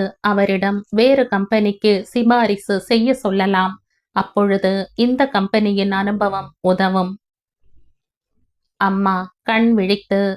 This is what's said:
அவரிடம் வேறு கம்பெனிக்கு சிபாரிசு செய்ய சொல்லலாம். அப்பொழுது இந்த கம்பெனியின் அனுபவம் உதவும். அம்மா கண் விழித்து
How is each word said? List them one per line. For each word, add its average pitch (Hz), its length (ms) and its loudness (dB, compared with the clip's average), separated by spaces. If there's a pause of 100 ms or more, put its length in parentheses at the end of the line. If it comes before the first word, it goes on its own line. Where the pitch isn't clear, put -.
(200)
அவரிடம் 202 600 0 (100)
வேறு 254 380 2
கம்பெனிக்கு 202 680 0 (120)
சிபாரிசு 226 720 0
செய்ய 226 340 0
சொல்லலாம். 196 600 0 (400)
அப்பொழுது 196 560 0 (240)
இந்த 247 320 0
கம்பெனியின் 202 640 0
அனுபவம் 196 580 -4 (120)
உதவும். 185 520 0 (1700)
அம்மா 196 360 0 (260)
கண் 226 320 2
விழித்து 202 480 0 (160)